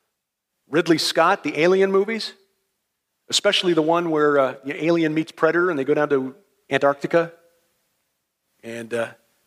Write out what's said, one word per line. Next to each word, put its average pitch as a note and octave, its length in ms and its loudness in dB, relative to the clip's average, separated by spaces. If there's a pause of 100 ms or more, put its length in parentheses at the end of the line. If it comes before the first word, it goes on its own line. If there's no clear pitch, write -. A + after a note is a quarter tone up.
(720)
Ridley E3 280 2
Scott, E3+ 440 2
the D3 160 -6
Alien F#3+ 320 4
movies, G3+ 440 -2 (920)
especially F#3+ 440 0
the D#3+ 100 2
one E3 280 0
where, D3 280 2
uh, C3 240 0
the C#3+ 220 -8
alien E3 300 0
meets D#3+ 180 -4
Predator E3+ 380 0
and D3+ 80 -4
they C3+ 60 -4
go D3 100 0
down D3 160 0
to C3 240 -2 (340)
Antarctica. C#3+ 640 0 (1300)
And, A#2 300 -14
uh, A2+ 160 -4 (380)